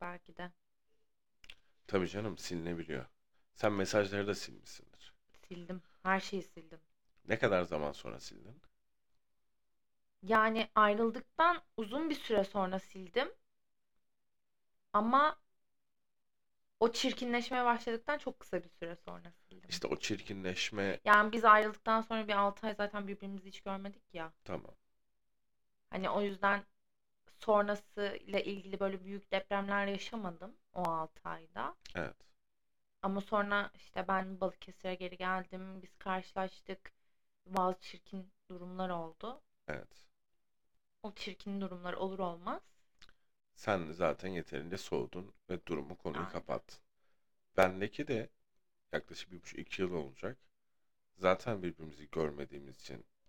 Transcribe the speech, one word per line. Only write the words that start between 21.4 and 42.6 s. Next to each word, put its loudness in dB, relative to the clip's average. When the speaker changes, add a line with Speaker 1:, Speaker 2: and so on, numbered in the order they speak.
Speaker 1:
ayrıldıktan 8
sonra -2
bir 2
altı 2
ay -2
zaten -4
birbirimizi -10
hiç -16
görmedik -8
ya. -8
Speaker 2:
Tamam. -8
Speaker 1:
Hani -2
o 2
yüzden 2
sonrasıyla 2
ilgili -6
böyle 0
büyük -8
depremler 0
yaşamadım -6
o -4
altı -4
ayda. -8
Speaker 2:
Evet. -4
Speaker 1:
Ama -2
sonra 0
işte -8
ben 0
Balıkesir'e -6
geri -10
geldim, -4
biz -20
karşılaştık. -6
Bazı 2
çirkin -14
durumlar -6
oldu. -8
Speaker 2:
Evet. -10
Speaker 1:
O -8
çirkin -6
durumlar -6
olur -4
olmaz. -4